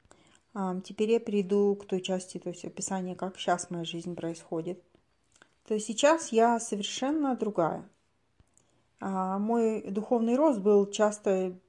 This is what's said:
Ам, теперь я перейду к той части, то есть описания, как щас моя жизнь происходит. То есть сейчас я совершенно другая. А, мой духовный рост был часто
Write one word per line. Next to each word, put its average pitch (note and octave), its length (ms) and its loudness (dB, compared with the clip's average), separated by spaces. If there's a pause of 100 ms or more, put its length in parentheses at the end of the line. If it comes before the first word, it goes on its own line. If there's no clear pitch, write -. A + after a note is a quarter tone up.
(540)
Ам, F#3 280 -4
теперь G#3+ 300 -2
я A#3 80 6
перейду G3+ 560 2
к G3+ 100 -10
той F#3 160 -2
части, F#3 360 -6
то F3+ 120 -10
есть - 160 -10
описания, F#3 500 -6
как F#3+ 220 -8
щас - 320 -2
моя E3+ 160 -6
жизнь F3 300 -8
происходит. E3+ 680 -8 (800)
То A3 100 -2
есть G#3+ 100 -4
сейчас C#4+ 480 2
я A3+ 260 4
совершенно B3+ 800 -2
другая. F#3+ 500 -2 (1120)
А, F#3+ 400 -2
мой A3 500 0
духовный A3+ 460 0
рост C#4 240 4
был G3+ 320 6
часто F#3 640 0 (120)